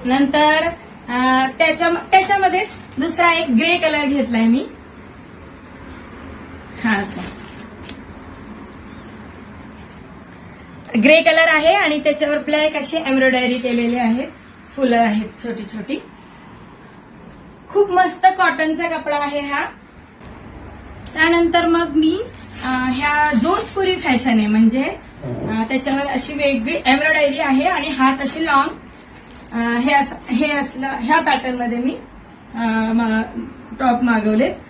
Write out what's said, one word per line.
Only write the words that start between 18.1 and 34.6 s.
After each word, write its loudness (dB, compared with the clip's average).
कॉटनचा 0
कपडा -2
आहे -2
हा. -4
त्यानंतर 4
मग 2
मी, 4
अ, -4
ह्या 2
जोधपुरी 0
फॅशन 2
आहे, 2
म्हणजे, 2
अ, -4
त्याच्यावर -2
अशी -4
वेगळी -2
एम्ब्रॉयडरी 2
आहे 2
आणि 0
हात 2
अशी -4
लाँग, 2
अ, -2
हे 2
असं, 2
हे 0
असलं, -4
ह्या 2
पॅटर्न 0
मध्ये -2
मी, -2
अ, 0
मा-, 0
टॉप 2
मागवलेत. 2